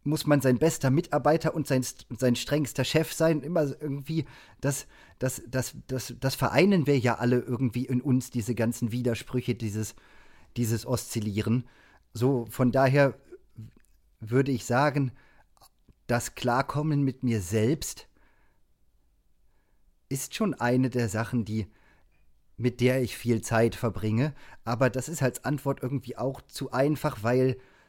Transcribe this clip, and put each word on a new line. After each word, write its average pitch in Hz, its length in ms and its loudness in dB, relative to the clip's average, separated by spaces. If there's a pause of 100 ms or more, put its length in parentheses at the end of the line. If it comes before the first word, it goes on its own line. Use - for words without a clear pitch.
muss 156 220 -2
man 147 140 4
sein 127 180 4
bester 156 320 2
Mitarbeiter 147 640 2
und 147 120 -4
sein 131 160 2
st-, - 240 -12 (120)
sein 123 180 4
strengster 143 480 -2
Chef - 280 0
sein. 160 300 2
Immer 165 200 0 (180)
irgendwie, 147 440 -4 (360)
das, 139 260 -4 (320)
das, - 320 -4
das, 127 240 -4 (140)
das 127 480 -4
vereinen 165 500 4
wir 143 120 4
ja 117 180 2
alle 123 240 2
irgendwie 123 460 -2
in 127 140 0
uns, 127 300 0
diese 120 240 -4
ganzen 113 380 -2
Widersprüche, 123 640 -2
dieses, 107 400 -6 (600)
dieses 117 300 -2
Oszillieren. 113 800 -2 (500)
So, 120 360 0
von 123 220 2
daher 135 420 4 (1040)
würde 131 320 2
ich 117 120 -4
sagen, 135 480 2 (920)
das - 280 -2
Klarkommen 143 680 0
mit 135 200 -2
mir 117 180 2
selbst 110 640 -2 (2000)
ist - 260 -8
schon 202 200 0
eine 127 360 2
der 120 180 0
Sachen, 110 360 -2
die, 107 220 -4 (920)
mit 120 220 -2
der 127 220 4
ich 117 140 -4
viel 117 240 0
Zeit 113 340 2
verbringe. 113 600 -2 (300)
Aber 117 260 0
das 127 180 -6
ist 160 140 -6
als 127 220 -2
Antwort 143 380 -4
irgendwie 131 360 -6
auch 127 240 -4
zu - 280 -10
einfach, 139 520 0
weil, 127 340 2 (320)